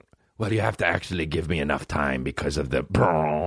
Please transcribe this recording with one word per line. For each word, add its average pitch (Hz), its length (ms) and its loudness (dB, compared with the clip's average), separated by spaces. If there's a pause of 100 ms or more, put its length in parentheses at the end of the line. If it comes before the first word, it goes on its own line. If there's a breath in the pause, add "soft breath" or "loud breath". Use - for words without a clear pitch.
(520)
you 110 100 2
have 107 160 0
to 98 100 0
actually 85 380 0
give 78 240 -2
me 82 100 0
enough 73 280 -2
time 69 360 -2
because 71 340 -4
of 71 120 -2
the, 65 160 0 (600)